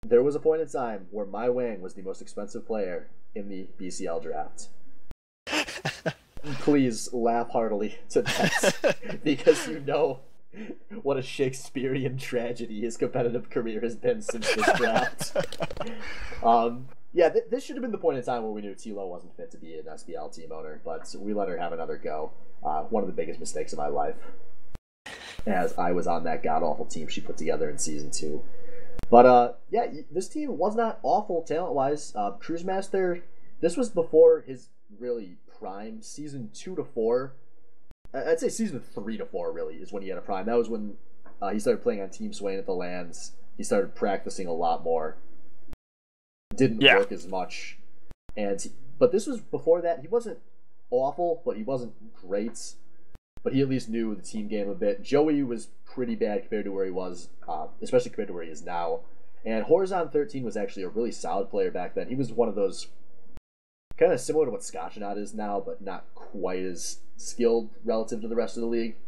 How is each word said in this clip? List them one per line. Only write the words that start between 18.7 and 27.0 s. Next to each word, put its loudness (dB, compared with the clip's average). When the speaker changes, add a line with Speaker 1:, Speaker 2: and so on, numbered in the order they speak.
Speaker 1:
Tilo -8
wasn't -10
fit -8
to -10
be -10
an -10
S -10
B -10
L -8
team -8
owner, -6
but -6
we -2
let 0
her -2
have -2
another -2
go. -2
Uh, 0
one 2
of 0
the -2
biggest -2
mistakes -2
of 0
my 0
life, 2
as 4
I 4
was 4
on 2
that 2
god-awful 2
team 0